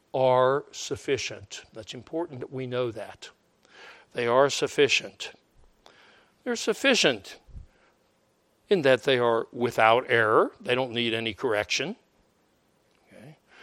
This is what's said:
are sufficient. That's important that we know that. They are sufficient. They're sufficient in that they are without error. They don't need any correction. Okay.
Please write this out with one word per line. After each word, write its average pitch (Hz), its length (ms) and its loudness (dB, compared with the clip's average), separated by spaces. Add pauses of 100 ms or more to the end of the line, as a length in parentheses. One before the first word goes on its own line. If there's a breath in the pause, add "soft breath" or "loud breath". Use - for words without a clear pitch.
(140)
are 131 580 2
sufficient. - 880 -8 (100)
That's 110 220 -18
important 143 480 -10
that - 100 -14
we 131 160 -8
know 123 240 -4
that. 101 380 -14 (800 soft breath)
They 120 160 -4
are 131 220 4
sufficient. - 840 -2 (1120 soft breath)
They're 240 140 -6
sufficient 202 800 0 (1300)
in 190 140 2
that 131 220 4
they 131 160 2
are 117 340 2
without 117 560 4
error. 120 500 4
They 127 160 -2
don't 127 160 -4
need 117 220 -2
any 113 200 -4
correction. 127 640 -2 (1120)
Okay. 101 300 -20 (260 loud breath)